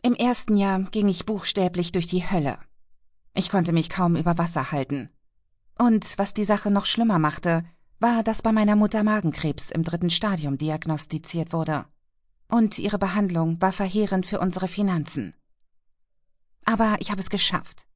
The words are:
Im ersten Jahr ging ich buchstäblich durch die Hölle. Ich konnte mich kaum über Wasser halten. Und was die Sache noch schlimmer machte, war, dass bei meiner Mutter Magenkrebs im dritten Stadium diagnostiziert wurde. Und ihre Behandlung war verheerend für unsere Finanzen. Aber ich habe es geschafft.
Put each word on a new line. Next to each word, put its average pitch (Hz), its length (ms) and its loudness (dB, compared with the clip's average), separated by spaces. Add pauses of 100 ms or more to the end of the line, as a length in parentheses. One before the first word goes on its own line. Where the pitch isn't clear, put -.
Im 247 140 2
ersten 240 420 2
Jahr 196 280 2
ging 208 240 2
ich 180 180 -2
buchstäblich 180 640 -2
durch 170 140 0
die 180 240 -2
Hölle. 147 280 0 (760)
Ich - 160 -2
konnte 180 220 2
mich 165 180 2
kaum 170 260 2
über 170 220 0
Wasser 165 320 -2
halten. 139 400 -4 (680)
Und 233 400 2
was 202 160 0
die 208 120 -2
Sache 202 260 2
noch 202 160 2
schlimmer 226 320 2
machte, 165 460 0 (340)
war, 226 240 2
dass 220 180 -2
bei 226 120 2
meiner 214 240 4
Mutter 208 260 2
Magenkrebs 180 680 -2
im 165 140 -2
dritten 170 260 -2
Stadium 165 460 -2
diagnostiziert 156 960 -4
wurde. 160 320 -4 (640)
Und 220 300 2
ihre 202 200 -2
Behandlung 175 640 0
war 190 120 2
verheerend 196 520 0
für - 140 -4
unsere 185 300 -2
Finanzen. 170 680 -2 (1300)
Aber 220 360 2
ich - 100 -6
habe 196 100 -4
es 175 80 -2
geschafft. - 680 -4